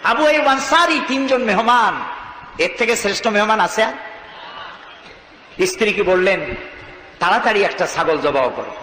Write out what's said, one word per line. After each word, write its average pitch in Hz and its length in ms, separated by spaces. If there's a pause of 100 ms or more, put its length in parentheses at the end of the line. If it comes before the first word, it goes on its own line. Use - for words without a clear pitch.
আবু 262 220
আইয়ুব 302 220
আনসারী 302 600
তিনজন 262 360
মেহমান, 220 580 (560)
এর 170 200
থেকে 233 180
শ্রেষ্ঠ 202 320
মেহমান 214 320
আছে 190 240
আর? 247 100 (1700)
স্ত্রীকে 202 380
বললেন, 185 520 (640)
"তাড়াতাড়ি 208 440
একটা 175 240
ছাগল 156 300
জবাই 139 380
করো - 280